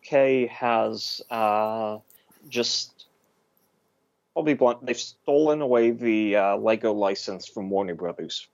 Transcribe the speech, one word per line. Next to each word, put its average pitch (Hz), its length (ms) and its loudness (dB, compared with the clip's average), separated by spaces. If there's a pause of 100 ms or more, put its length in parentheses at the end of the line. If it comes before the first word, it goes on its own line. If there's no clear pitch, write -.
K 135 460 2
has, 113 720 -2 (100)
uh, 110 680 0 (500)
just, - 580 -6 (1300)
I'll 165 60 -2
be 151 120 2
blunt, 120 300 2
they've 120 140 -4
stolen 151 640 0
away 120 300 4
the, 110 440 0
uh, 101 200 2
LEGO 110 360 0
license 101 540 -4
from 98 240 -8
Warner 98 240 -2
Brothers. 85 600 -8